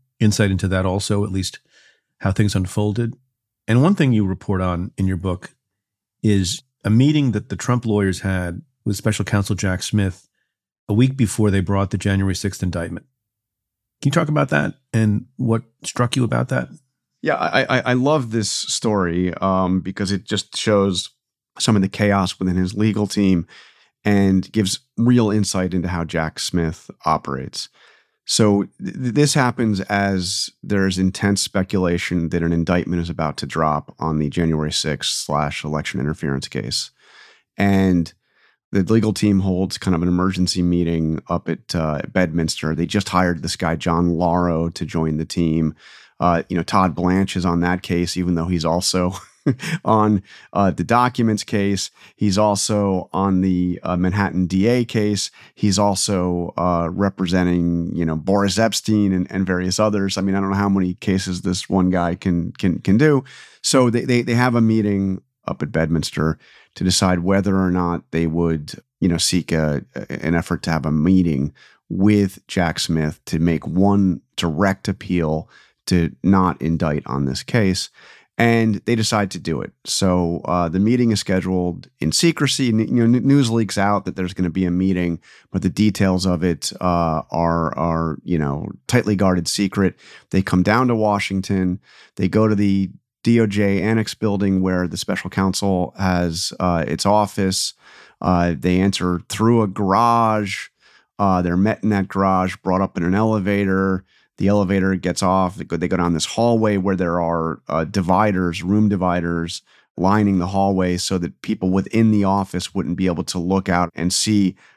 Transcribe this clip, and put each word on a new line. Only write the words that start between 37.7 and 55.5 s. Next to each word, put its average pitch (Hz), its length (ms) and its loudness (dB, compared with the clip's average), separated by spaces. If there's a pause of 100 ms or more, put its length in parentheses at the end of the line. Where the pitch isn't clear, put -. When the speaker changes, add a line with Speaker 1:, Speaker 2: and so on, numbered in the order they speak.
Speaker 2:
the 98 120 0
legal 110 300 2
team 101 260 2
holds 92 380 -2
kind 92 180 0
of 82 60 0
an 87 80 0
emergency 90 520 0
meeting 85 680 0
up 87 200 -4
at, - 240 -8
uh, 80 280 -2 (100)
Bedminster. 82 640 -2
They 85 100 -2
just 98 240 -2
hired 87 320 0
this 80 140 -6
guy, 82 220 -2
John 87 400 0
Lauro, 85 520 0
to 82 160 -8
join 78 320 -2
the 78 80 -4
team. 80 480 0 (460)
Uh, 85 300 2
you 90 80 -4
know, 85 60 -2
Todd 92 300 0
Blanche 92 440 0
is 90 80 -2
on 87 160 2
that 87 200 0
case, 87 360 -2
even 90 180 0
though 82 120 -2
he's 85 180 -2
also 90 480 0 (320)
<laughs> 156 400 -4
on, 107 360 2 (300)
uh, 98 200 2
the 85 120 -6
documents 117 640 0
case. 101 460 -2 (260)
He's 101 200 0
also 101 760 0
on 95 280 2
the, 90 420 0
uh, 90 120 -2
Manhattan 92 520 0
D 95 200 2
A 123 160 2
case. 104 480 -2 (240)